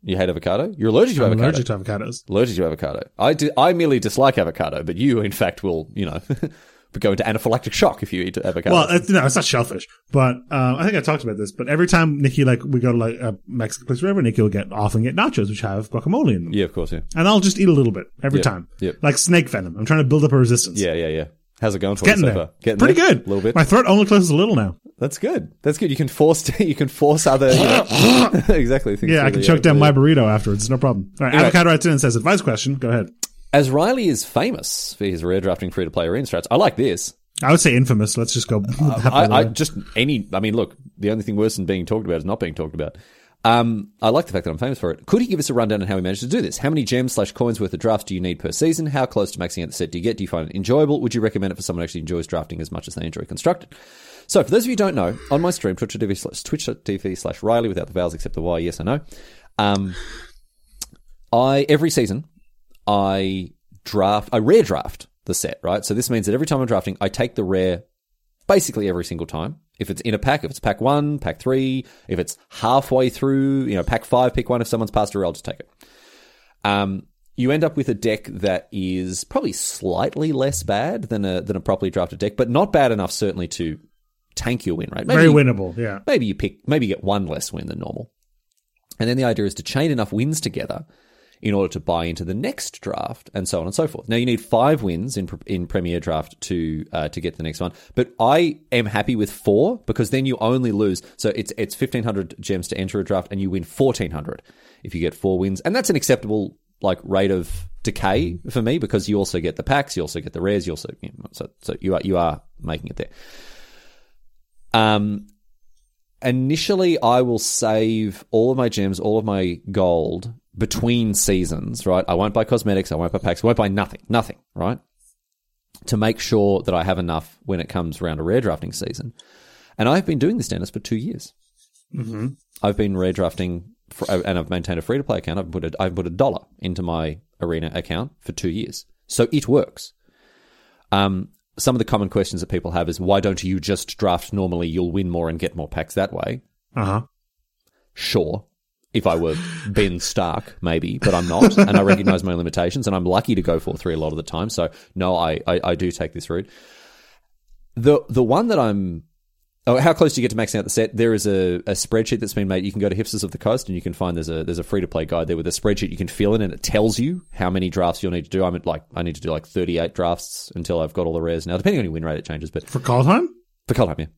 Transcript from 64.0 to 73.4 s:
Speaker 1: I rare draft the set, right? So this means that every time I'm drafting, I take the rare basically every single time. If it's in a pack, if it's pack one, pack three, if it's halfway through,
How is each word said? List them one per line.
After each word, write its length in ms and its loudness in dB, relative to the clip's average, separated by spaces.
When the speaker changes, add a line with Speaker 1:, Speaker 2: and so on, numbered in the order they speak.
Speaker 1:
I 60 2
rare 240 6
draft 440 -4
the 80 -2
set, 280 -6
right? 220 -2
So 100 -2
this 160 -2
means 160 0
that 80 2
every 120 0
time 140 0
I'm 60 0
drafting, 340 -2
I 80 0
take 260 -4
the 100 -2
rare 400 0
basically 420 2
every 160 -2
single 220 -8
time. 300 -8
If 120 -6
it's 100 -6
in 140 -2
a 40 -2
pack, 240 0
if 80 -8
it's 80 -12
pack 220 -2
one, 380 0
pack 200 -6
three, 480 -2
if 100 -2
it's 180 -4
halfway 600 2
through, 540 0